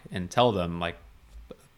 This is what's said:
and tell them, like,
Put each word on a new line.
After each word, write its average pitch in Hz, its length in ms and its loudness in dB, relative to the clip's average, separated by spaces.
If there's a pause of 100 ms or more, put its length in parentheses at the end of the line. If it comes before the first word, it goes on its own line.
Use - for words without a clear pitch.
(100)
and 90 180 -6
tell 123 220 6
them, 85 300 -2
like, 85 160 -4 (800)